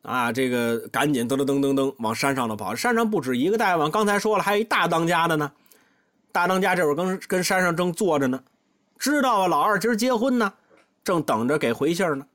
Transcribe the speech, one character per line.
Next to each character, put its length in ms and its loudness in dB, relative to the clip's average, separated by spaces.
啊， 280 -2
这 180 -2
个 300 0
赶 240 0
紧 160 0
噔 80 0
噔 80 0
噔 140 0
噔 160 0
噔 240 0
往 160 -2
山 200 0
上 140 -2
头 60 -4
跑。 220 -6
山 180 0
上 160 0
不 100 0
止 160 -4
一 140 0
个 80 0
大 180 2
王， 140 2
刚 160 0
才 140 2
说 180 0
了， 40 0
还 120 0
有 60 0
一 40 -2
大 220 2
当 180 2
家 220 2
的 100 2
呢。 140 -2
大 160 0
当 160 2
家 140 2
这 80 2
会 80 2
儿 20 0
跟， 320 -4
跟 160 -2
山 180 0
上 160 0
正 160 -2
坐 260 0
着 100 2
呢， 120 -2
知 200 0
道 200 2
啊， 80 2
老 120 2
二 160 2
今 140 0
儿 60 0
结 180 0
婚 240 0
呢， 160 0
正 180 0
等 280 0
着 100 0
给 140 0
回 200 -2
信 140 -2
儿 80 -2
呢。 100 -8